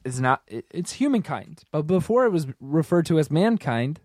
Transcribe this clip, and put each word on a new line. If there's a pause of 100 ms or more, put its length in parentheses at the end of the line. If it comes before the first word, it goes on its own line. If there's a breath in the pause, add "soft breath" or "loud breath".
is
not,
it,
it's
humankind, (100)
but
before
it
was (140)
referred
to
as
mankind,